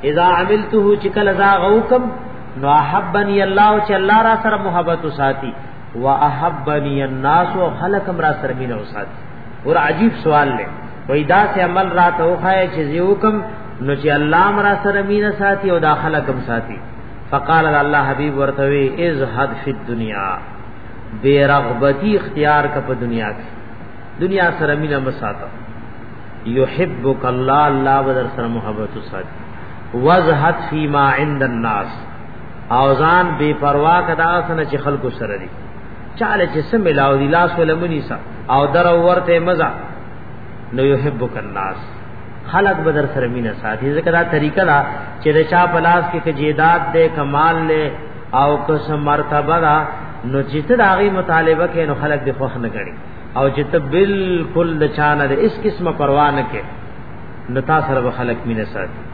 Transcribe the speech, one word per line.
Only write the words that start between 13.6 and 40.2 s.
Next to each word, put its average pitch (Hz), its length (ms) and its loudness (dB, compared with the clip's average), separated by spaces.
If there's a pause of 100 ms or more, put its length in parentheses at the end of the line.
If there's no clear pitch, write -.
نو 139 140 0
چې 139 120 -2
الله 151 300 2
هم 202 220 4
را 202 240 2
سره 202 180 0
مینه 208 300 0
ساتي 196 400 0
او 170 80 4
دا 156 160 4
خلق 151 340 -2
هم 127 180 -2
ساتي. 113 320 -6 (520)
فقال 160 340 2
الله 147 460 2
حبیب 139 260 -2
ورته 139 260 0
وی، 139 440 0
ازهد 131 420 -2 (140)
فی 139 80 -4
الدنیا، 107 680 -6 (840)
بے 139 260 4
رغبتی 139 680 2
اختیار 147 480 2 (100)
کا 139 140 -2
په 131 60 -2
دنیا 117 360 -4
کې. - 180 -10 (720)
دنیا 185 380 2
سره 147 160 2
مینه 147 240 -2
مه 131 120 -2
ساته. 107 360 -8 (960)
یحبک 131 800 0
الله، 131 400 2
الله 135 380 2
به 131 100 0
در 127 220 0
سره 117 120 -4
محبت 107 500 -6
وساتي. 98 380 -12 (580)
وازهد 156 640 4 (140)
فی 151 180 -2
ما 143 240 2
عند 139 320 0
الناس، 113 440 -2 (840)
او 135 240 4
ځان 170 300 4 (120)
بے 147 160 0
پروا 147 540 2
کړه 165 100 -2
دا 170 300 2
څه 170 40 -4
نه 160 140 -2
چې 139 120 -4
خلکو 139 320 -2
سره 104 280 -6
دي. 92 120 -10 (720)
چاله 202 260 2
چې 156 260 -4
څه 233 60 2
ملاو 143 400 4
دي، 139 100 2
لاس 170 320 2
ولمنی 160 420 0
سا، 110 160 -8 (320)
او 135 160 4
در 170 220 4
ورته 175 520 4
مزه. 165 300 0 (1040)